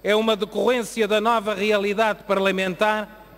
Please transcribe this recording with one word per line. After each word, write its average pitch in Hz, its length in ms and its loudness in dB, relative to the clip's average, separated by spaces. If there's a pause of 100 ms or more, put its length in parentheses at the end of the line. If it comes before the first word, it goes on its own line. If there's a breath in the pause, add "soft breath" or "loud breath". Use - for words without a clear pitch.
é 208 140 2
uma 220 180 2
decorrência 214 720 -2
da 214 140 2
nova 214 340 0
realidade 202 720 0
parlamentar 196 1000 0 (140)